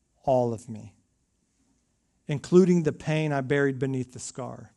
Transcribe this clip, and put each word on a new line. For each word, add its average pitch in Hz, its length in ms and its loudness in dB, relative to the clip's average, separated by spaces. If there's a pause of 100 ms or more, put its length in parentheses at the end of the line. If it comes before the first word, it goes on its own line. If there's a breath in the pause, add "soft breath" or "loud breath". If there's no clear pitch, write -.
(260)
all 123 280 2
of 110 140 -12
me, 107 260 -16 (1300)
including 175 540 4
the 147 100 0
pain 156 400 -2
I 139 80 0
buried 139 380 0
beneath 131 340 -6
the 127 60 -18
scar. 120 580 -14